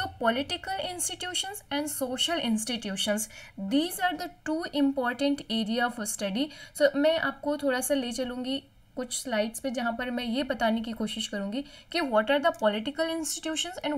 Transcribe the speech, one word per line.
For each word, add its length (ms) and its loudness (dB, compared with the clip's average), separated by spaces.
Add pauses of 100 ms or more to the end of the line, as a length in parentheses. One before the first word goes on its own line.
So 60 0 (160)
political 720 0
institutions 800 -4
and 300 -2
social 400 0
institutions, 880 0 (300)
these 400 0
are 180 2
the 100 -6 (220)
two 320 0
important 600 2 (100)
area 380 2
for 260 -6
study। 300 0 (320)
So 180 8
मैं 220 4
आपको 380 0
थोड़ा 240 2
सा 140 0
ले 180 0
चलूँगी 520 -4 (320)
कुछ 260 -6
स्लाइड्स 380 -2
पे, 100 -4
जहाँ 220 0
पर 180 -4
मैं 140 -2
ये 180 0
बताने 380 2
की 120 -4
कोशिश 360 -4
करूँगी 360 -4 (280)
कि 80 2
what 240 4
are 140 4
the 140 4
political 580 0
institutions 640 -4 (100)
and 140 0